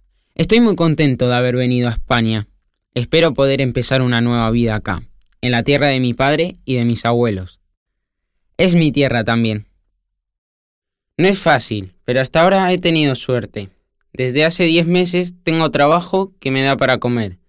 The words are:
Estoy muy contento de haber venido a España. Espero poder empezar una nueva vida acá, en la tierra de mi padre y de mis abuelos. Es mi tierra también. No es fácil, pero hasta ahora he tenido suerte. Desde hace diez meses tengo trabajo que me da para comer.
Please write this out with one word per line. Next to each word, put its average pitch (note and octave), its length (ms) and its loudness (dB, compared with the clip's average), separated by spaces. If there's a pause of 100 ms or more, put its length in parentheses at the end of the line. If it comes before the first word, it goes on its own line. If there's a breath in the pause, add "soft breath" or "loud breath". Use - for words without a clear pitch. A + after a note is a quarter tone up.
(340)
Estoy A3 260 2
muy G#3 160 2
contento D3 500 0
de B2 80 0
haber B2 220 0
venido B2 320 0
a - 20 -4
España. A2 560 -2 (460)
Espero D#3 400 0
poder C3+ 260 0
empezar C3 420 -2
una B2 200 0
nueva A#2+ 300 0
vida A#2 240 0
acá, F#2+ 280 -6 (380)
en B2 100 -2
la A#2 120 0
tierra C#3+ 240 2
de C3 120 0
mi B2 140 0
padre D3+ 500 -2
y C3 120 -4
de A#2+ 100 0
mis A#2 180 -2
abuelos. A#2 560 -2 (960)
Es E3+ 180 2
mi D#3+ 200 4
tierra B2 320 0
también. A2+ 420 -2 (1500)
No E3+ 100 4
es G3 100 2
fácil, A2+ 560 -2 (100)
pero B2+ 160 0
hasta D3 220 0
ahora F#3+ 320 2
he F3 60 -2
tenido D#3+ 340 0
suerte. G#2+ 560 -6 (420)
Desde B2+ 320 -2
hace E3+ 200 0
diez E3 240 2
meses F3+ 560 0
tengo D#3+ 260 0
trabajo E3 680 0
que C#3 100 -6
me C3+ 140 -2
da C3+ 140 2
para B2+ 200 0
comer. A#2 400 -4 (120)